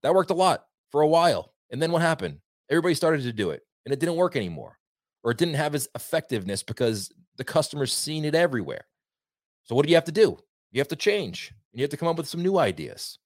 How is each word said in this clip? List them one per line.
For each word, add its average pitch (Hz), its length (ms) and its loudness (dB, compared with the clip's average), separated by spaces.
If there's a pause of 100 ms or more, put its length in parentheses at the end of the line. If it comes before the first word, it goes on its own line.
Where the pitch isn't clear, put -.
That 156 100 4
worked 190 160 2
a 185 40 2
lot 180 320 2 (260)
for 143 80 2
a 151 80 6
while. 165 460 2 (160)
And 139 120 -4
then 165 80 0
what 170 120 2
happened? 98 360 -2 (300)
Everybody 165 260 2
started 160 280 2
to 123 100 -4
do 101 180 -2
it, - 160 -10 (180)
and 135 80 -4
it 139 60 -2
didn't 165 180 -2
work 175 200 2
anymore, 87 420 -6 (460)
or 120 80 2
it 117 60 -2
didn't 170 160 0
have 151 200 0
as 131 200 -4
effectiveness 104 680 -4
because 110 480 -2 (260)
the - 80 -8
customer's 147 480 0
seen 151 340 -4
it 151 80 0
everywhere. 135 520 0 (800)
So 117 100 -6
what 139 100 4
do 151 60 -2
you 170 60 6
have 165 80 4
to 165 80 -6
do? 160 260 4 (320)
You 123 100 -2
have 143 80 -2
to 165 80 -8
change, 202 560 -4 (200)
and 120 80 -10
you - 20 0
have 143 80 -2
to 143 60 -8
come 165 120 -2
up 165 80 0
with 160 120 -6
some 170 140 -6
new 185 160 2
ideas. 80 680 -2